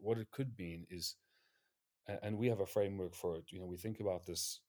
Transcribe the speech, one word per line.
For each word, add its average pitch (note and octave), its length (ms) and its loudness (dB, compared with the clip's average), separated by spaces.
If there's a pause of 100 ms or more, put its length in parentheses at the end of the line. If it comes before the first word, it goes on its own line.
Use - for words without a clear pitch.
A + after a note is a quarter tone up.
what A2 160 4
it A2 140 -2
could C3 280 -2
mean E2+ 300 -6
is, F2 280 -4 (920)
a-, G2+ 160 -4
and G#2+ 140 0
we A#2+ 100 4
have G#2+ 120 4
a F#2 60 2
framework G2 480 2
for F2 220 0
it. - 160 -8
You F#2 80 -8
know, F2+ 60 -6
we F2+ 100 -4
think G#2+ 240 -4
about F#2 240 0
this, - 440 -4